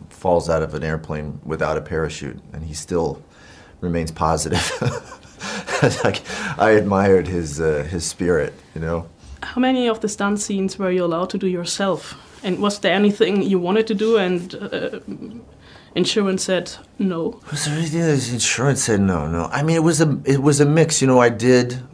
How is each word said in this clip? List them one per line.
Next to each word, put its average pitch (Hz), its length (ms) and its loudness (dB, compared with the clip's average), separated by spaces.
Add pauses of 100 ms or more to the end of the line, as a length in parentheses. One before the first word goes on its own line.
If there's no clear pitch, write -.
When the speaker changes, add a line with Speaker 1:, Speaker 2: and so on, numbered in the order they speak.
Speaker 1:
falls 85 400 0
out 80 140 2
of 73 120 -6
an 76 80 -4
airplane 78 640 -6
without 78 320 -2
a 76 60 -4
parachute, 76 580 -6 (120)
and 78 120 -10
he 78 100 -12
still - 480 -4 (580)
remains 85 300 -2
positive. 80 680 -2
<laughs> - 380 -6 (880)
Like, 101 180 0 (380)
I 110 100 4
admired 98 560 4
his, 82 340 -4
uh, 78 300 0
his 85 140 -4
spirit, 85 500 0 (180)
you 82 80 -8
know? 82 280 -4 (340)
Speaker 2:
How - 180 -6
many 254 280 2
of 220 120 -2
the 220 80 -4
stunt 202 300 -2
scenes 190 400 -4
were 190 140 -2
you 180 120 0
allowed 175 260 -2
to 202 80 -4
do 190 100 -2
yourself? 175 680 -4 (300)
And 180 160 -2
was 202 180 0
there 175 160 0
anything 202 480 2
you 190 160 2
wanted 196 300 0
to 226 60 0
do 220 220 2
and, 180 380 0
uh, - 460 -8 (960)
insurance 190 480 0
said 180 260 -2 (300)
no? 170 400 -2 (100)
Speaker 1:
Was 151 140 -4
there 147 120 -2
anything 160 240 -2
that 135 320 2
insurance 123 520 0
said 104 160 4
no? 90 260 2
No. 82 200 -2
I 135 180 -2
mean, 160 100 2
it 165 80 2
was 160 180 4
a, 151 240 2
it 135 160 2
was 139 200 4
a 147 60 6
mix. 160 360 4
You 135 60 4
know, 127 100 8
I 120 120 8
did 123 520 4 (120)